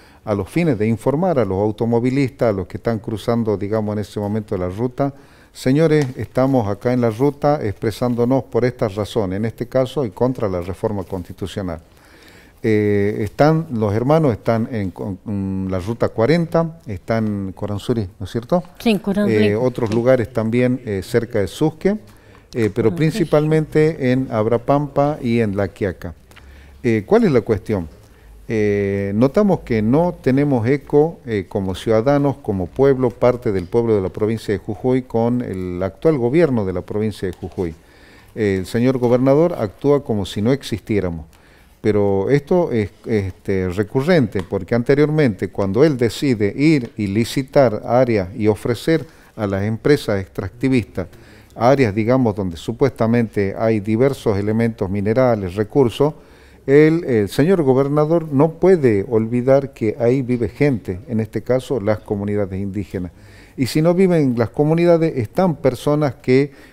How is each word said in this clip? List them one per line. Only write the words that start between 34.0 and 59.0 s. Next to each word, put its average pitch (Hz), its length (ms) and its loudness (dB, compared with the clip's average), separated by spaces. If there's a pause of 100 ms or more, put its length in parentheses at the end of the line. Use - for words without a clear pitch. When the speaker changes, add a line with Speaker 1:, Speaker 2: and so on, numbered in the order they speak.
Speaker 1:
la 92 80 -2
provincia 107 460 -4
de 95 40 -2
Jujuy, 127 440 -2
con 120 400 -2
el 92 400 -6
actual 151 340 0
gobierno 127 480 2
de 95 80 -2
la 90 80 -4
provincia 104 480 -4
de 87 60 -6
Jujuy. 90 400 -6 (600)
Eh, 104 260 0
el 92 40 -6
señor 123 320 0
gobernador 131 560 2
actúa 139 500 0
como 104 220 -4
si - 160 -8
no 110 100 2
existiéramos, 95 760 -4 (560)
pero 101 480 2
esto 156 420 2
es, 107 160 0 (160)
este, 95 640 -2
recurrente, 107 760 0
porque 92 320 -4
anteriormente, 139 760 2
cuando 101 360 0
él 151 140 2
decide 113 580 0
ir 143 400 2
y 104 120 -2
licitar 117 760 0
áreas 117 500 2
y 110 120 -2
ofrecer 123 580 0 (320)
a 110 100 -4
las 98 180 -2
empresas 107 580 0
extractivistas 104 840 -4 (480)
áreas, 120 400 4
digamos, 113 400 2
donde 90 220 -6
supuestamente 113 1000 0
hay 113 220 0
diversos 110 580 0
elementos 107 500 -2
minerales, 104 640 0
recursos, 127 600 0 (540)
el, 156 360 4
el 110 260 0
señor 175 320 2
gobernador 147 680 2
no 147 300 2
puede 131 480 4